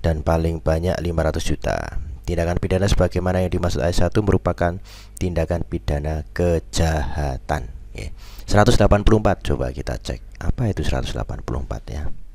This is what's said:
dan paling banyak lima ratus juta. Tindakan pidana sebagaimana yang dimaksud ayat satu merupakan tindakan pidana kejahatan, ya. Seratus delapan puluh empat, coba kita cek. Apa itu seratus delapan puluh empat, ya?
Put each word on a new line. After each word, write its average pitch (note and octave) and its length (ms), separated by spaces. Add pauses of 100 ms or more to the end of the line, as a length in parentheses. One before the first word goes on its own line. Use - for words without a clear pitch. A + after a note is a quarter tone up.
dan D#2+ 240
paling E2 400
banyak E2 400
lima E2 240
ratus D#2 160
juta. G1+ 560 (240)
Tindakan E2+ 380
pidana F#2 240
sebagaimana F#2 560
yang F2+ 80
dimaksud F2 320
ayat F2 240
satu G#2 160
merupakan F2+ 560 (400)
tindakan E2+ 480
pidana D2+ 640
kejahatan, D#2 1400 (160)
ya. - 180 (380)
Seratus G#2 320
delapan G#2 240
puluh A2 160
empat, G#2 260
coba B1+ 300
kita C2 240
cek. - 240 (180)
Apa - 300
itu - 160
seratus - 240
delapan - 320
puluh C2 240
empat, A1 240
ya? A1 160 (280)